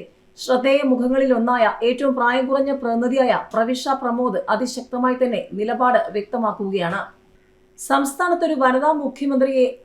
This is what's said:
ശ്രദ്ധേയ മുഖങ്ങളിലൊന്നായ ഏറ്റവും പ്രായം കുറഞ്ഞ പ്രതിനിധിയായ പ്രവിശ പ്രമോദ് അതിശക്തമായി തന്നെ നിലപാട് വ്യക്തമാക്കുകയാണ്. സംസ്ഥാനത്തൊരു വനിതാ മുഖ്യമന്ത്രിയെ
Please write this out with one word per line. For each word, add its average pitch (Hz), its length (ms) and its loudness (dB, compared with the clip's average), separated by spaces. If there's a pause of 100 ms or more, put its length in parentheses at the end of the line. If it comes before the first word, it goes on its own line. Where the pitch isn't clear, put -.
(440)
ശ്രദ്ധേയ 269 360 2 (120)
മുഖങ്ങളിലൊന്നായ 247 760 2 (220)
ഏറ്റവും 254 280 0
പ്രായം 247 320 0
കുറഞ്ഞ 269 320 0
പ്രതിനിധിയായ 240 540 0 (180)
പ്രവിശ 233 320 0 (180)
പ്രമോദ് 240 380 -2 (140)
അതിശക്തമായി 247 680 -2
തന്നെ 233 180 0 (200)
നിലപാട് 233 400 2 (160)
വ്യക്തമാക്കുകയാണ്. 202 840 -2 (880)
സംസ്ഥാനത്തൊരു 320 760 0
വനിതാ 262 280 2 (120)
മുഖ്യമന്ത്രിയെ 269 600 0 (200)